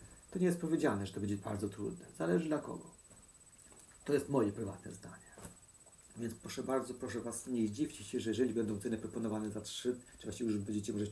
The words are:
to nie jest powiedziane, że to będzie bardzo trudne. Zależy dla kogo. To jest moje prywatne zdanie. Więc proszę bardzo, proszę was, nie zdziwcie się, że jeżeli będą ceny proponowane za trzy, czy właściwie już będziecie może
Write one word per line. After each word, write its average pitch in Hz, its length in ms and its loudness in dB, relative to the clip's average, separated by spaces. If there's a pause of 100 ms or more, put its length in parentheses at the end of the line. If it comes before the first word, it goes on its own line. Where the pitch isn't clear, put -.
(320)
to 185 80 0
nie 180 60 8
jest 170 140 6
powiedziane, 147 480 4
że - 60 -8
to - 60 -6
będzie 101 180 2
bardzo 104 320 -2
trudne. - 360 -6 (120)
Zależy 170 300 4
dla 151 100 2
kogo. - 340 -8 (1120)
To 143 80 2
jest 139 160 4
moje 107 220 6
prywatne - 400 -6
zdanie. - 320 -14 (960)
Więc 117 160 -4
proszę - 300 -6
bardzo, 127 300 0
proszę 120 280 -4
was, - 260 -6
nie 117 200 4
zdziwcie 123 360 -2
się, 120 160 -4
że 107 100 0
jeżeli 110 240 4
będą 107 260 0
ceny 113 180 -2
proponowane 107 520 -2
za 104 120 -6
trzy, - 380 -4 (180)
czy - 60 -16
właściwie 117 280 -2
już 104 80 2
będziecie 104 340 -2
może 104 180 0